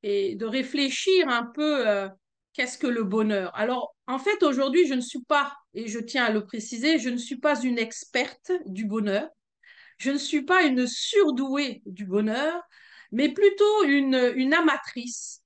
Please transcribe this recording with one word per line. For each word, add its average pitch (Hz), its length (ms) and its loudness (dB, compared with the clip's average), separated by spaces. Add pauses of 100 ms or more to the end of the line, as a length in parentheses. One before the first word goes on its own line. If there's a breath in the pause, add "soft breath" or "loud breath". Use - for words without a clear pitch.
et 202 320 0
de 208 120 -6
réfléchir 269 800 0
un 233 160 2
peu, 294 420 0
euh, 196 220 0 (460)
qu'est-ce 247 240 -4
que 277 100 -2
le 233 160 0
bonheur. 202 500 0
Alors, 233 400 -4 (140)
en 254 100 -4
fait, 415 240 0
aujourd'hui, 277 460 4
je 269 60 -2
ne 254 60 0
suis 247 220 -8
pas, 285 300 0 (220)
et 226 120 -8
je 220 140 -6
tiens 240 240 -2
à 226 60 2
le 214 140 0
préciser, 247 540 -2
je 247 120 -4
ne 247 80 -4
suis 254 200 -8
pas 285 220 2
une 240 180 0
experte - 720 -6 (140)
du 190 200 -8
bonheur, 208 440 -2 (680 loud breath)
je 262 120 -4
ne 285 80 -2
suis 285 240 -2
pas 359 200 2
une 254 240 2
surdouée 277 1000 0
du 196 180 -12
bonheur, 226 580 -2 (500 loud breath)
mais 262 200 0
plutôt 415 520 4
une, 269 500 4
une 262 200 2
amatrice 277 920 -2